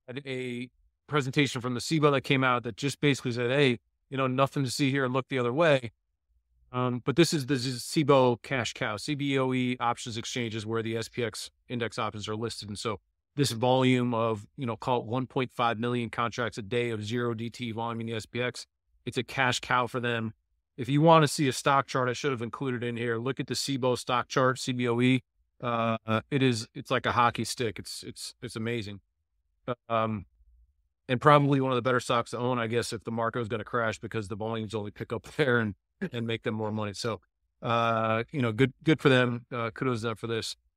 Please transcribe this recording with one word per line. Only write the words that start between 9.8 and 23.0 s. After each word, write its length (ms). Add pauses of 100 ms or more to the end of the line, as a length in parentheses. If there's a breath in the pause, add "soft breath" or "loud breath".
options 360
exchanges 480
where 180
the 140
S 120
P 160
X 260 (180)
index 300
options 280
are 100
listed. 320
And 100
so 220 (360)
this 140
volume 640
of, 320 (100)
you 80
know, 120
call 240
it 60
one 200
point 260
five 260
million 300
contracts 480
a 60
day 260
of 160
zero 300
D 160
T 200
volume 300
in 60
the 80
S 100
P 160
X, 260 (380)
it's 140
a 60
cash 360
cow 260
for 140
them. 320 (440)
If 120
you 140
wanna 260
see 180
a 60
stock 360
chart, 200
I 60
should 160
have 100
included 420
in 140
here. 220